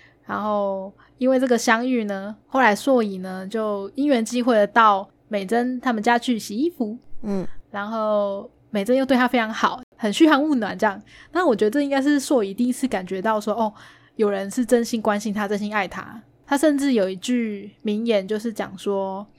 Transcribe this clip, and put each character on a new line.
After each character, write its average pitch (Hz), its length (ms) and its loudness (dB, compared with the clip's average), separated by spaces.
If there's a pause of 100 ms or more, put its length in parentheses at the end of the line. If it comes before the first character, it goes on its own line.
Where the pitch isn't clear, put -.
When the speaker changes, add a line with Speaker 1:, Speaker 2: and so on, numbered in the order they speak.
(260)
Speaker 1:
然 202 180 -6
后 202 480 -2 (280)
因 254 100 2
为 262 100 4
这 262 80 0
个 247 80 4
相 233 320 2
遇 240 180 0
呢， 202 300 -8 (120)
后 262 120 -2
来 220 160 6
硕 247 280 2
仪 196 160 -6
呢 185 280 -10
就 208 460 -4
因 277 140 -2
缘 233 180 4
际 247 160 -2
会 233 140 4
的 208 100 6
到 208 420 4 (200)
美 196 180 -4
珍 240 340 -2
他 247 140 -2
们 214 80 -4
家 240 160 4
去 233 220 -2
洗 202 180 -10
衣 294 100 0
服， 240 300 -6 (240)
Speaker 2:
嗯。 196 240 -4 (240)
Speaker 1:
然 202 180 -8
后 214 640 -2 (220)
美 202 120 -2
珍 240 140 2
又 269 80 2
对 262 100 2
他 247 120 4
非 254 100 0
常 220 160 -2
好， 247 260 0 (180)
很 214 140 -2
嘘 311 160 6
寒 294 160 6
问 302 160 2
暖 185 160 -4
这 214 120 0
样。 196 120 -4 (320)
那 359 140 0
我 254 100 4
觉 214 100 2
得 214 40 4
这 285 120 0
应 277 100 -2
该 269 100 2
是 285 180 4
硕 262 240 2
仪 196 120 -6
第 247 120 0
一 247 60 0
次 262 140 -4
感 190 180 -4
觉 185 160 -6
到 220 180 0
说， 208 140 -4
哦， 214 180 -2 (440)
有 208 140 2
人 196 220 -4
是 247 140 -2
真 233 180 4
心 233 180 -4
关 208 180 0
心 208 140 -6
他， 208 140 -4
真 208 100 -2
心 208 160 -6
爱 202 140 0
他。 - 340 -14 (240)
他 285 120 0
甚 294 200 4
至 277 160 2
有 190 160 2
一 190 60 -8
句 208 560 -4 (100)
名 214 240 -4
言 202 220 0
就 214 100 -4
是 220 140 -6
讲 190 260 -8
说， 196 480 -4 (140)